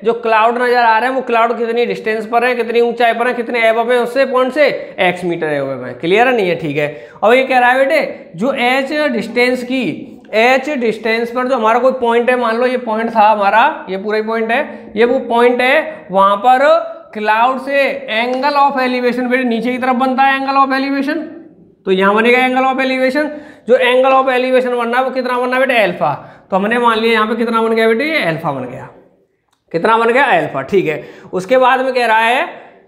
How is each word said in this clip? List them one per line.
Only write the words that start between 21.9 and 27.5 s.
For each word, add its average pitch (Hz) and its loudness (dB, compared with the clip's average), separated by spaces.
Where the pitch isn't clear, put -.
यहाँ 196 2
बनेगा 240 4
angle 254 0
of 262 -2
elevation, 262 0
जो 247 6
angle 254 4
of 262 2
elevation 254 0
बनना 233 -2
है 262 2
वो 262 -4
कितना 247 -4
बनना 254 -2
है 262 2
बेटे, 247 2
अल्फा, 175 0
तो 196 -2
हमने 214 0
मान 233 2
लिया 226 2
यहाँ 214 2
पे 220 -2
कितना 226 -2